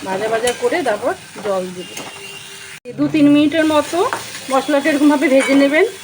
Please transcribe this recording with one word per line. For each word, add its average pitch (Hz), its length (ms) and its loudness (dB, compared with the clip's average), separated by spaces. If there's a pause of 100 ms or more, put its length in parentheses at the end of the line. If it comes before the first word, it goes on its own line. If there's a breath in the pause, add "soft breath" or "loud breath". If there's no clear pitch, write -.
ভাজা 190 280 -4
ভাজা 233 160 0 (120)
করে 240 140 0 (120)
তারপর 233 240 -2 (320)
জল 190 180 -2 (140)
দেব। 175 140 -14 (1080)
দু 285 60 0 (100)
তিন 294 200 4
মিনিটের 302 380 2
মতো 302 260 0 (520)
মশলাটা 277 400 0
এরকমভাবে 294 440 4
ভেজে 269 280 4
নেবেন। 302 240 4 (180)